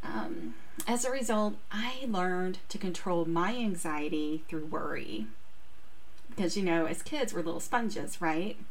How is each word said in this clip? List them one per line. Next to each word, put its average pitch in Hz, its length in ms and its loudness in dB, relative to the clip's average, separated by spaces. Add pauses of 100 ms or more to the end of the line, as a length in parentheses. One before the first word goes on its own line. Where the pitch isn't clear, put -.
Um, 220 500 -2 (340)
as 240 180 2
a 254 60 2
result, 214 440 2 (160)
I 247 360 -2
learned 185 520 2 (100)
to - 80 -2
control 175 480 2
my 175 300 2
anxiety 156 920 0
through 156 180 -2
worry. 156 600 -2 (1040)
Because, 180 260 0
you 196 80 2
know, 165 220 4
as 170 160 0
kids, 277 320 0
we're 175 80 -2
little 170 180 -2
sponges, 208 640 0
right? 170 360 2 (140)